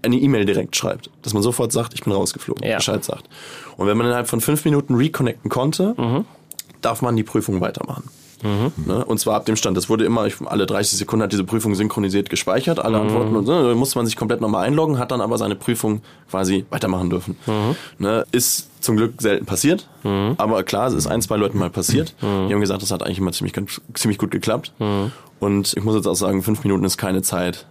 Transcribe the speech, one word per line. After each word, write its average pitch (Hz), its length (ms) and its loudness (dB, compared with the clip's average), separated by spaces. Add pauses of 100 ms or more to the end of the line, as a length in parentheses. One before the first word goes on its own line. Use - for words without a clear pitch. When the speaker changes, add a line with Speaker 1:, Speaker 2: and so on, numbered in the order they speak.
Speaker 1:
eine 123 120 4
E-Mail 127 300 4
direkt 98 320 0
schreibt. 95 320 -4 (120)
Dass 110 120 -4
man 104 100 2
sofort 120 300 2
sagt, - 200 -2
ich - 100 -10
bin 104 100 0
rausgeflogen, - 520 -2
Speaker 2:
Ja. 110 120 0
Speaker 1:
Bescheid - 260 0
sagt. - 220 -8 (500)
Und 92 120 0
wenn 104 100 4
man 117 100 2
innerhalb 120 220 0
von 120 100 0
fünf 147 240 0
Minuten 143 320 2
reconnecten 127 540 0
konnte, 156 480 0
Speaker 2:
Mhm. 127 260 0 (560)
Speaker 1:
darf 117 220 -2
man 120 160 2
die 110 60 2
Prüfung 107 360 0
weitermachen. - 460 -6 (360)
Speaker 2:
Mhm. 107 320 0 (140)
Speaker 1:
Ne? 98 180 0
Und 110 160 -2
zwar 107 140 0
ab 107 100 -2
dem 110 100 2
Stand. 101 220 0
Es 92 120 -2
wurde 110 140 4
immer, 107 240 2
ich, - 160 -4
alle 98 220 0
dreißig 101 320 0
Sekunden 110 260 0
hat 98 80 0
diese 98 140 0
Prüfung 107 300 0
synchronisiert 101 540 0
gespeichert, 135 480 0
alle 113 200 0
Speaker 2:
Mhm. 104 100 2
Speaker 1:
Antworten 110 300 2
und 101 80 2
so. 143 240 4
Da 120 40 4
musste 127 240 2
man 117 80 2
sich 107 120 -2
komplett 117 240 0
nochmal 104 240 0
einloggen, 147 340 2
hat 123 120 -2
dann 123 100 0
aber 110 160 0
seine 104 180 0
Prüfung 107 460 -2 (280)
quasi 95 400 0
weitermachen 92 400 -2
dürfen. 90 280 -4 (100)
Speaker 2:
Mhm. 107 280 0 (240)
Speaker 1:
Ne? 104 340 0
Ist - 340 0 (160)
zum 113 140 2
Glück 117 240 0
selten 104 240 2
passiert, 151 420 0 (160)
Speaker 2:
Mhm. 101 340 0
Speaker 1:
aber 107 260 0
klar, 110 260 -2
es 120 40 0
ist 76 140 -2
ein, 113 140 0
zwei 110 160 -2
Leuten 104 200 0
mal 90 120 0
passiert. 139 520 -2
Speaker 2:
Mhm. 98 280 0
Speaker 1:
Die 104 40 0
haben 101 60 2
gesagt, 98 220 0
das 98 100 -4
hat 92 100 -2
eigentlich 92 180 -4
immer 92 120 0
ziemlich, 98 220 -4
ganz, - 260 -6 (140)
ziemlich 107 240 0
gut 101 140 -2
geklappt. 110 460 -2
Speaker 2:
Mhm. 104 360 0 (260)
Speaker 1:
Und 101 380 2
ich 95 80 -2
muss 110 100 2
jetzt 101 120 2
auch 90 80 2
sagen, 95 280 0
fünf 107 220 -2
Minuten 98 180 2
ist 95 140 0
keine 92 240 0
Zeit 90 500 -2